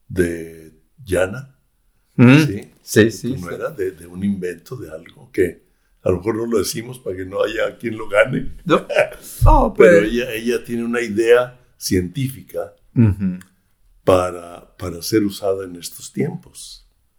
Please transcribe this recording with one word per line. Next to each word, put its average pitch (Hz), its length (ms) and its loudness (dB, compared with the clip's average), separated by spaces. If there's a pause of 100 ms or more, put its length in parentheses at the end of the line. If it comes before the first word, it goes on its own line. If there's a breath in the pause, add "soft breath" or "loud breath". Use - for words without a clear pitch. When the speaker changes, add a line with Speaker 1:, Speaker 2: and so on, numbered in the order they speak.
Speaker 1:
de 82 640 -6 (300)
Yana, 101 480 -2 (680)
Speaker 2:
Mm. 135 280 8
Speaker 1:
¿sí? 107 260 -8 (100)
Speaker 2:
Sí, - 220 4
Speaker 1:
De 113 80 4
Speaker 2:
sí, 117 200 -8
Speaker 1:
tu 92 40 -6
Speaker 2:
sí. 90 60 -10
Speaker 1:
nuera, 87 300 -8
de, 98 200 -6
de 82 160 -20
un 90 160 -10
invento, 92 540 -6
de 90 120 -14
algo - 440 -20
que 87 320 -2 (360)
a 101 100 0
lo 90 80 0
mejor 107 180 -4
no 117 80 -6
lo 117 140 0
decimos 117 400 -6
para 95 180 -10
que 92 80 -12
no 101 180 -4
haya 104 340 -4
quien 110 200 -8
lo 110 100 -10
gane. 113 560 0
Speaker 2:
No. - 240 0
Speaker 1:
<laughs> - 560 -2
Speaker 2:
No, 294 340 6
Speaker 1:
Pero 110 220 8
Speaker 2:
pues. 107 140 0
Speaker 1:
ella, 123 200 -4
ella 117 300 -4
tiene 117 220 -6
una 120 160 -2
idea 117 580 2 (180)
científica 90 960 -4 (220)
Speaker 2:
Ujú. 95 440 0 (680)
Speaker 1:
para, 87 720 -2
para 85 240 -10
ser 107 240 0
usada 95 400 -4
en 87 100 -14
estos - 380 -16
tiempos. - 760 -10 (320)